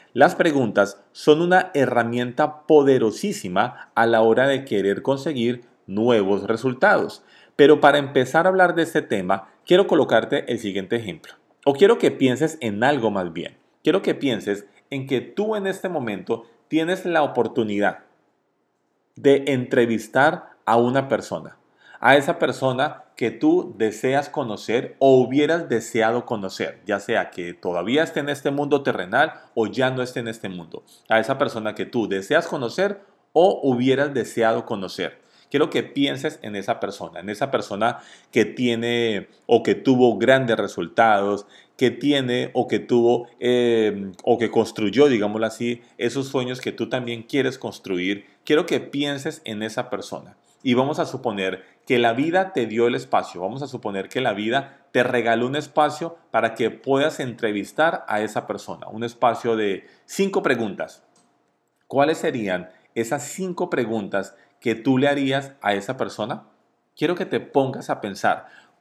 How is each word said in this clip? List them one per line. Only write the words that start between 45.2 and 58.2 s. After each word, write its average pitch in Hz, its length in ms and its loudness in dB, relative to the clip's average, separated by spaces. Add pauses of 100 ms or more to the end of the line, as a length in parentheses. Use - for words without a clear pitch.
así, 117 340 -6 (160)
esos 131 300 -4
sueños 127 340 -4
que 110 100 -6
tú 110 160 -6
también 117 360 -6
quieres 131 340 -2
construir. 98 720 -6 (180)
Quiero 156 200 2
que 151 140 -2
pienses 143 640 -6
en 107 200 -8
esa 110 260 -6
persona. - 480 -12 (240)
Y 127 140 0
vamos 139 240 0
a 170 60 0
suponer 98 580 -6 (240)
que 123 100 2
la 120 140 4
vida 165 400 0
te 120 160 -2
dio 113 180 2
el 123 80 2
espacio, 110 480 -4
vamos 113 220 -8
a 139 40 -10
suponer 104 420 -8
que - 100 -6
la 123 140 -2
vida 117 580 -6
te 127 120 2
regaló 120 440 0
un 135 80 -6
espacio 151 600 -2 (140)
para 113 220 0
que 113 160 0
puedas 139 520 0
entrevistar 120 840 -2
a 107 140 -2